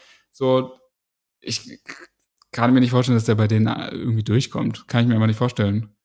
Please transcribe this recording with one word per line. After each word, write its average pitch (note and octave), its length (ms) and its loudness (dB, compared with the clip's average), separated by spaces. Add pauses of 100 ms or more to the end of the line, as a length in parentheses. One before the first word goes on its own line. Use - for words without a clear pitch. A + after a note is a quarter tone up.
(320)
So, C3 420 0 (680)
ich - 400 -12 (720)
kann A#2+ 200 2
mir C3 80 6
nicht B2 120 2
vorstellen, B2 240 2
dass G#2+ 100 0
der A2+ 80 2
bei G#2+ 140 2
denen G#2+ 180 2
irgendwie A2+ 560 -4
durchkommt. - 680 -4
Kann A#2+ 140 0
ich A#2+ 60 2
mir A#2+ 60 2
einfach A2 120 2
nicht A2 100 0
vorstellen. A2 580 -2 (100)